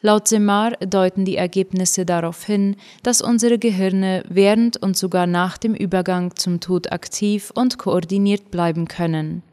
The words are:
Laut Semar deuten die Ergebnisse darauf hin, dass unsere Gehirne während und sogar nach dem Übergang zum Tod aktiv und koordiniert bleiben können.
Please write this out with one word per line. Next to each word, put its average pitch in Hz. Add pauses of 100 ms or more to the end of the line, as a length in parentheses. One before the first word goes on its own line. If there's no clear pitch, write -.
Laut 208
Semar 208
deuten 190
die 185
Ergebnisse 185
darauf 170
hin, 196 (280)
dass 240
unsere 233
Gehirne 190
während 208
und 190
sogar 180
nach 175
dem 220
Übergang 180
zum 175
Tod 180
aktiv 208
und 247
koordiniert 196
bleiben 170
können. 165